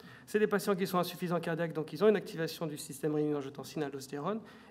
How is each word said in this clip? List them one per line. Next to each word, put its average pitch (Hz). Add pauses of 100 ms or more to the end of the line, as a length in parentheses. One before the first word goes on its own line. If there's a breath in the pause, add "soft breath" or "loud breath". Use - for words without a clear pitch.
(280 loud breath)
C'est 220
des 208
patients 202
qui 180
sont 175
insuffisants 175
cardiaques, 165
donc 156
ils 156
ont 214
une 202
activation 160
du 147
système 151
rénine-angiotensin-aldostérone 143 (300 loud breath)